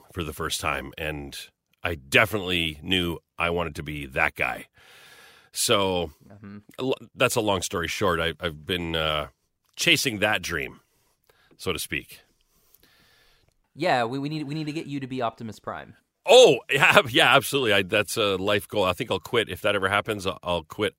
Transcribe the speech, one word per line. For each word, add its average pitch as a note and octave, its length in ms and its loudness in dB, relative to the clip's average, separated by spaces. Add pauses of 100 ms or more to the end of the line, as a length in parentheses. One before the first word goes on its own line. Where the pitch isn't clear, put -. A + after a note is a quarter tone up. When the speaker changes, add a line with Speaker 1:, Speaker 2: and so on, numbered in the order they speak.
(120)
Speaker 1:
for F#2 120 -6
the D2+ 80 -8
first D#2 280 -6
time, C#2 360 -6
and D2+ 400 -8 (460)
I F2 140 -4
definitely F2 840 0
knew F2 360 -2 (200)
I E2+ 120 -2
wanted E2+ 260 -4
to E2+ 60 -10
be D2 240 -10
that D2+ 300 -2
guy. B1+ 300 -6 (840)
So F#2 600 0 (180)
Speaker 2:
Mm-hmm. G2+ 280 -18 (200)
Speaker 1:
a B2+ 60 -8
lo-, C3 100 0 (220)
that's B2+ 200 2
a B2 40 0
long G2+ 220 0
story E2+ 260 -4
short. F2 320 0
I, E2 180 -2
I've D2+ 260 -8
been, E2+ 300 -4
uh, D#2 340 -2 (480)
chasing C3 440 0
that G#2 220 0
dream, C#2+ 380 -8 (760)
so - 160 -6
to D2+ 60 -4
speak. - 420 -8 (1500)
Speaker 2:
Yeah, C3+ 300 2
we, B2 140 -4
we C#3 100 -4
need, D3+ 160 -6
we C#3 100 -8
need D#3 120 -4
to D3 60 -6
get D#3 140 -8
you C#3 140 -6
to C3 60 -10
be B2+ 160 -6
Optimus A2+ 360 -6
Prime. D#2 360 -12 (320)
Speaker 1:
Oh, A3 380 10
<laughs> - 60 -8
yeah, D3+ 380 6
yeah, D#3 260 6
absolutely. C3 380 2
I, G2+ 100 4
that's G#2 360 -2
a G2+ 180 2
life G2+ 320 0
goal. G#2 160 0
I F#2 80 2
think A2+ 180 -4
I'll G2 100 0
quit. - 280 -2
If F2+ 140 -10
that G#2 120 0
ever F#2+ 140 0
happens, G2+ 380 -2
I'll, F#2 160 -6
I'll F2 220 -2
quit, - 340 -4